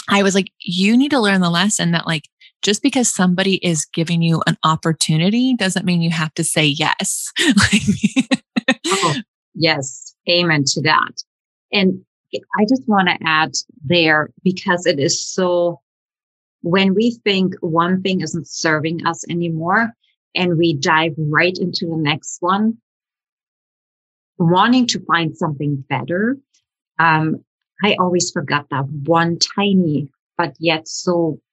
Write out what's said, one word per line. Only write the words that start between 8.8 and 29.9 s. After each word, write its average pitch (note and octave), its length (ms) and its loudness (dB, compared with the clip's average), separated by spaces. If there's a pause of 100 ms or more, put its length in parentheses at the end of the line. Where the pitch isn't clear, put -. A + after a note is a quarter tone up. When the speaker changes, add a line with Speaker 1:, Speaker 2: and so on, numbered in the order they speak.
Speaker 2:
Oh, F#4 300 0 (400)
yes. D3+ 580 -4 (160)
Amen E3 380 2
to D#3 160 -2
that. - 300 2 (600)
And F#3+ 280 2 (580)
I G#3+ 80 2
just C4 200 0
wanna F#3+ 360 0
add D#3 300 0 (320)
there, D#3+ 440 2 (140)
because F3+ 420 0
it F3 140 0
is E3+ 260 -2
so, F3 540 -2 (800)
when F#3+ 320 2
we A3+ 180 2 (120)
think F#3+ 380 0
one F3 400 0
thing F#3 200 -2
isn't D#3 260 -6
serving D#3+ 600 -2
us E3 220 -6
anymore E3+ 640 -2 (420)
and F3+ 220 0
we E3 160 2
dive D#3+ 440 0
right D#3+ 400 0
into F3+ 280 -6
the E3 100 -4
next D3+ 460 -4
one, G#3 360 0 (1600)
wanting G#3+ 500 4
to F#3+ 180 -4
find E3 320 0
something D3 520 -4
better, F3 480 -2 (640)
um, D#3+ 440 2 (400)
I G#3 160 2
always F3+ 320 0
forgot D3 400 -4
that C#3 180 -2
one E3 500 0
tiny, F3 720 0 (280)